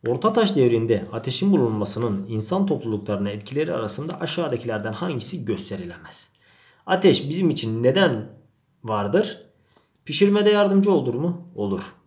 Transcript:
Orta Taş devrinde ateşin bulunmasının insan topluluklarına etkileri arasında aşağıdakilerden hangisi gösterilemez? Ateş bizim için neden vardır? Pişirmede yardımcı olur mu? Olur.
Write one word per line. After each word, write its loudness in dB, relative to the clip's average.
Orta 0
Taş 2
devrinde 2
ateşin -2
bulunmasının 0
insan -2
topluluklarına -4
etkileri -4
arasında -6
aşağıdakilerden -4
hangisi -6
gösterilemez? -8
Ateş 4
bizim 0
için -4
neden 2
vardır? -2
Pişirmede 4
yardımcı 4
olur 2
mu? -4
Olur. -4